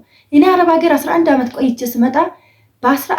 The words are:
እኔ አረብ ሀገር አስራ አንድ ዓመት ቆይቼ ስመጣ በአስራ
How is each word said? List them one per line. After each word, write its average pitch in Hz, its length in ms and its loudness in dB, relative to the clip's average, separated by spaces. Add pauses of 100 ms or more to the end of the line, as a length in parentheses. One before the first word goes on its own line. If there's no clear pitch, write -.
(320)
እኔ 294 160 4
አረብ 359 220 2
ሀገር 320 240 2
አስራ 277 180 -4
አንድ 330 180 0
ዓመት 254 220 0
ቆይቼ 247 360 -4
ስመጣ 240 300 -2 (680)
በአስራ 269 360 -2